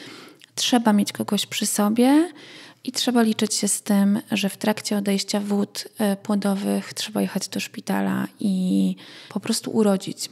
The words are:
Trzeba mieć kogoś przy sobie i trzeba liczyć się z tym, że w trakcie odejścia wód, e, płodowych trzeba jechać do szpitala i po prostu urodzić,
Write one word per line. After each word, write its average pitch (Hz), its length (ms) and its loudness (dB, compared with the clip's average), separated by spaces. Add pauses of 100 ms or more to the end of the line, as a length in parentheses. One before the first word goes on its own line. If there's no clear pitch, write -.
(540)
Trzeba 233 380 4
mieć 202 200 2
kogoś 214 340 -2
przy - 200 -4
sobie 247 640 4 (560)
i 262 80 -6
trzeba 240 300 2
liczyć 220 320 0
się 202 140 -2
z - 140 -2
tym, 202 380 2 (120)
że 202 160 0
w - 80 -8
trakcie 214 400 -2
odejścia 202 440 -2
wód, 202 480 -2 (100)
e, 202 180 2
płodowych 202 800 -2
trzeba - 260 -4
jechać - 280 -2
do - 120 -6
szpitala 196 640 -4 (140)
i 190 560 0 (320)
po - 120 -6
prostu - 300 -4
urodzić, 208 600 0